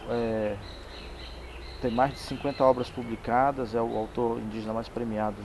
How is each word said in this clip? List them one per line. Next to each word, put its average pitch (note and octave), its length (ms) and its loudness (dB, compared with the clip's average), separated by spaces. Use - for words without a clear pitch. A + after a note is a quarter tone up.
é, A2 460 2
tem B2 100 2
mais B2+ 220 4
de - 60 -10
cinquenta C3+ 440 -2
obras B2 260 6
publicadas, A#2+ 840 0
é A#2 60 4
o A2+ 160 0
autor A#2 420 0
indígena A2 320 -4
mais A2+ 160 -2
premiado G#2+ 580 -2